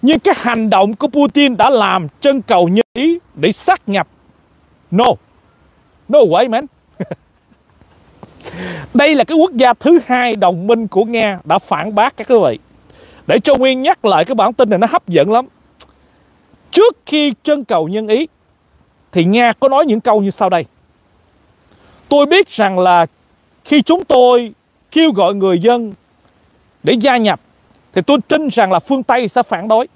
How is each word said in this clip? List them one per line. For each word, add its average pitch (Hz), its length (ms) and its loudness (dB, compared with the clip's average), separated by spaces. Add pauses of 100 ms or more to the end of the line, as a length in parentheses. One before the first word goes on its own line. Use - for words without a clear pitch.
Nhưng 285 160 2
cái 381 180 0
hành 226 340 -4
động 202 240 2
của 294 140 -4
Putin 285 480 0
đã 226 140 2
làm 190 360 0 (140)
trưng 277 220 0
cầu 180 260 0
dân 202 240 0
Ý 320 260 -2 (160)
để 156 180 -2
sát - 360 -2
nhập. 196 200 -4 (840)
No. 214 160 2 (1000)
No 277 100 2
way, 220 320 2
man." 254 160 -4 (320)
<laughs> - 300 -14 (1700)
Đây 294 200 2
là 254 100 0
cái 320 140 -2
quốc 339 140 2
gia 247 220 2
thứ 320 320 2
hai 247 300 -2
đồng 185 300 -2
minh 226 220 0
của 196 160 -2
Nga 220 400 -4
đã 165 140 -2
phản 185 360 -6
bác, 226 220 0
các 214 140 -14
quý 247 140 4
vị. 117 140 -2 (680)
Để 220 140 2
cho 285 160 2
Nguyên 262 260 0
nhắc 330 220 -2
lại 180 200 2
cái 247 100 -6
bản 220 180 0
tin 220 180 0
này, 185 80 0
nó 214 120 0
hấp - 180 -4
dẫn 170 240 0
lắm. 254 140 0 (1200)
Trước 440 260 4 (100)
khi 294 360 -2
trưng 285 220 -2
cầu 160 240 -2
nhân 214 200 -6
Ý 262 200 0 (840)
thì 170 120 0
Nga 226 280 2
có 269 160 0
nói 277 180 2
những 220 140 -2
câu 214 220 0
như 196 80 -2
sau 185 200 -2
đây: 170 140 -2 (1400)
"Tôi 285 180 4
biết 359 220 2
rằng 190 300 -2
là 175 280 2 (580)
khi 294 180 2
chúng 359 220 -2
tôi 247 480 2 (380)
kêu 320 220 2
gọi 196 220 0
người 190 240 0
dân 226 360 -2 (880)
để - 180 0
gia 254 160 2
nhập 208 240 -2 (520)
thì 185 100 -2
tôi 285 160 2 (100)
tin 302 200 -2
rằng 190 240 0
là 175 60 0
phương 262 240 -4
Tây 240 260 -2
sẽ 247 140 -2
phản 202 260 -6
đối. 226 280 0